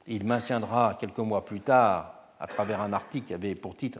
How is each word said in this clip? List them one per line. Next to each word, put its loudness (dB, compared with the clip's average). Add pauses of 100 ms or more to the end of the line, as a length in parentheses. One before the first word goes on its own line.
Il -4
maintiendra 2
quelques -6
mois 0
plus -8
tard, 4 (240)
à -10
travers -2
un -2
article -4
qui -6
avait -4
pour -10
titre « -6